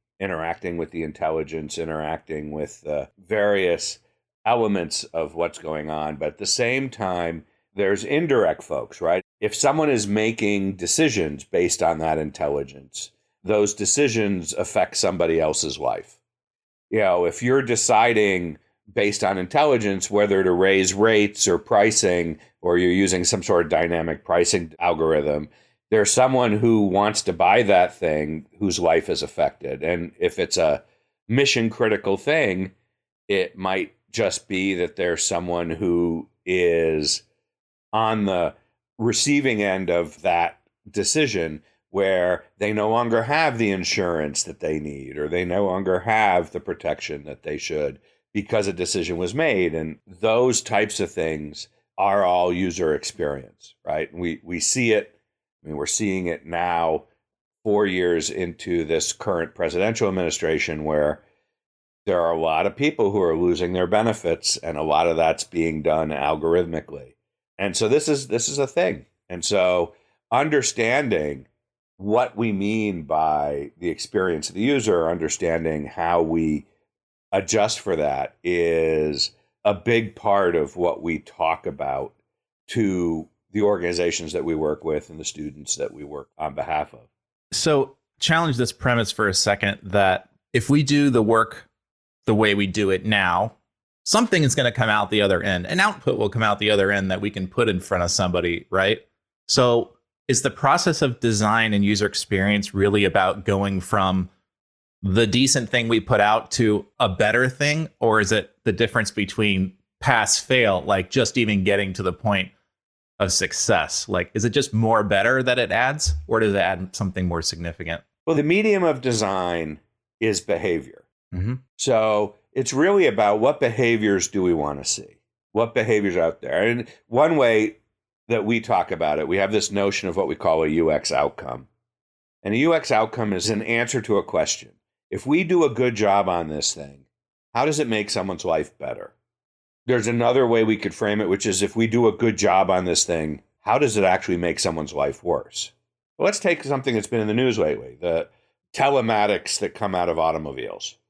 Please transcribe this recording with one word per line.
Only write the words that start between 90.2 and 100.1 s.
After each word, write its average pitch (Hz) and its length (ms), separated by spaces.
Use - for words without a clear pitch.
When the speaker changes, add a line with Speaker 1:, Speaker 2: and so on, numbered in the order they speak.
Speaker 2:
if 113 160
we 147 140
do 143 260
the 123 140
work 113 460
the 113 80
way 104 200
we 101 120
do 98 240
it 95 160
now, 98 480
something 208 380
is 135 140
gonna 120 160
come 113 160
out 107 220
the 104 120
other 95 180
end. 90 260
An 165 120
output 190 400
will 107 100
come 110 140
out 104 160
the 104 120
other 101 200
end 98 220
that 92 80
we 101 100
can 95 160
put 113 220
in 95 100
front 90 240
of 87 80
somebody, 87 600
right? 95 280
So 120 460